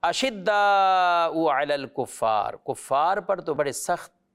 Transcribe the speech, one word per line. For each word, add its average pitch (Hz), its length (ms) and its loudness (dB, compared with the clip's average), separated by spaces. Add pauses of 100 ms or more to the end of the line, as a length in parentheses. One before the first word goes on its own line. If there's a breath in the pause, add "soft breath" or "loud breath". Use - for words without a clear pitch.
اشداء 190 1300 2
علی 151 460 0
الکفار، 117 800 -2
کفار 147 640 -2
پر 190 240 -4
تو 160 120 -4
بڑے 139 180 -2
سخت - 400 -6 (240)